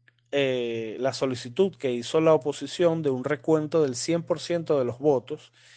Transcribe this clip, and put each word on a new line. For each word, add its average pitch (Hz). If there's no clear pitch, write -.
eh, 120
la 127
solicitud 131
que 127
hizo 120
la 160
oposición 156
de 147
un 127
recuento 151
del 135
cien 165
por 156
ciento 165
de 127
los 120
votos 143